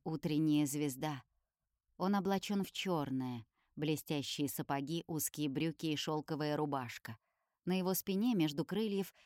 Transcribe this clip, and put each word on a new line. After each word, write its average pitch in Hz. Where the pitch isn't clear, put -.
утренняя 151
звезда. 143
Он 190
облачён 196
в -
чёрное, 131
блестящие 147
сапоги, 147
узкие 151
брюки 151
и 151
шёлковая 151
рубашка. 135
На 185
его 185
спине 208
между 156
крыльев 202